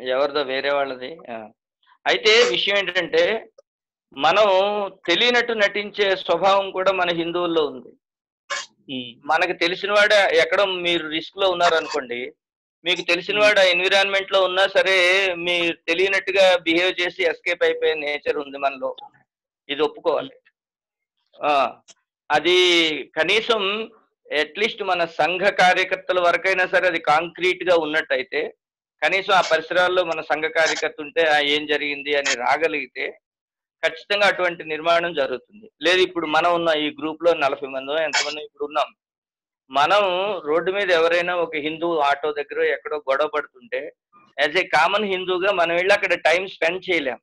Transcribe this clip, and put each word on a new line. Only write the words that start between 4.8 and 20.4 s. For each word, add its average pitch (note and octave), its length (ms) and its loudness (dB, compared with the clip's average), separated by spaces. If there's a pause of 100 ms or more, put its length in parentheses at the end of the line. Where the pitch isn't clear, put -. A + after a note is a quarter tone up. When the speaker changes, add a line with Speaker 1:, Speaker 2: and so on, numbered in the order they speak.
Speaker 1:
తెలియనట్టు A#3 460 2
నటించే G3+ 600 -2
స్వభావం F#3+ 560 0
కూడా F#3 200 0
మన F3+ 180 0
హిందువుల్లో E3+ 560 -2
ఉంది. C3 240 -10 (1040)
Speaker 2:
Hmm. B2+ 320 -12
Speaker 1:
మనకు E3 260 0
తెలిసిన F3+ 400 -2
వాడు G#3 220 4
ఎక్కడో, F3 520 2
మీరు F3 420 -2
రిస్క్ D#3+ 300 -8
లో G3 120 2
ఉన్నారనుకోండి, D3+ 840 -2 (520)
మీకు F3 160 -2
తెలిసిన F3 340 -2
Speaker 2:
Hmm. G#3 80 2
Speaker 1:
వాడు G#3 160 4
ఆ F#3+ 40 6
ఎన్విరాన్మెంట్ F#3+ 680 2
లో F#3+ 120 4
ఉన్నా F#3 240 2
సరే, F#3+ 680 2
మీరు E3+ 380 -2 (140)
తెలియనట్టుగా F#3+ 680 2
బిహేవ్ F3 440 0
చేసి F3 220 -2
ఎస్కేప్ E3+ 400 -2
అయిపోయే E3 300 2
నేచర్ D3 440 -4
ఉంది C#3 200 -8
మనలో, C#3 380 -4 (720)
ఇది C#3 120 -4
ఒప్పుకోవాలి. C#3+ 480 -2 (1120)